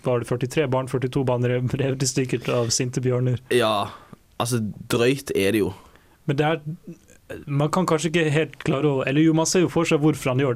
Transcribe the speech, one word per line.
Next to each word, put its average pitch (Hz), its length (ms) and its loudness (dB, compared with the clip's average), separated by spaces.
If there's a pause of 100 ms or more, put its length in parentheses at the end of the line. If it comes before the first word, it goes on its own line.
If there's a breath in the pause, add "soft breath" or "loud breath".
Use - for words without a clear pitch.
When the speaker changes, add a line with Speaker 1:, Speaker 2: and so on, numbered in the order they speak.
Speaker 1:
var 123 160 0
det 117 100 -8
førtitre 127 400 0
barn, 127 160 0
førtito 131 400 -2
barn 123 160 0
rev, 123 320 0
revet 135 320 -2
i - 0 -
stykker 127 480 -2
av 120 160 0
sinte 127 320 -2
bjørner. 127 380 0 (100)
Speaker 2:
Ja, 110 380 0 (500 loud breath)
altså, 117 240 0 (240)
drøyt 127 480 0
er 98 160 2
det 104 140 2
jo. 90 80 -2 (560 loud breath)
Speaker 1:
Men 139 80 0
det 147 100 2
er, 156 1000 -8
man 147 240 0
kan 185 160 0
kanskje 160 260 0
ikke 160 180 2
helt 147 320 -2
klare 143 240 0
å, 135 180 2
eller 139 160 0
jo, 160 140 4
man 160 160 2
ser 175 160 4
jo - 20 0
for 165 160 0
seg 160 140 2
hvorfor 147 320 0
han 127 80 0
gjør 135 160 2